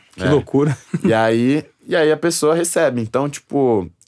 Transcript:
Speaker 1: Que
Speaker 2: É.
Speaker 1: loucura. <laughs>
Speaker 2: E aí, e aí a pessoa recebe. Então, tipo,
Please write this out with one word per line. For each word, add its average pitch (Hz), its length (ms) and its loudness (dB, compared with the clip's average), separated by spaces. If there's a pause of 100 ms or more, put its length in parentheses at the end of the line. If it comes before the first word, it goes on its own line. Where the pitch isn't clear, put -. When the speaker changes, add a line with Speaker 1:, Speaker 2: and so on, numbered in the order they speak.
(140)
Speaker 1:
Que 90 100 -10
Speaker 2:
É. 92 60 2
Speaker 1:
loucura. 143 460 2 (140)
<laughs> - 140 -6
Speaker 2:
E 196 100 4
aí, 117 500 2 (220)
e 175 100 -6
aí 156 140 2
a 151 60 2
pessoa 156 380 0
recebe. 151 460 0
Então, 131 280 -4
tipo, 123 600 -2 (200)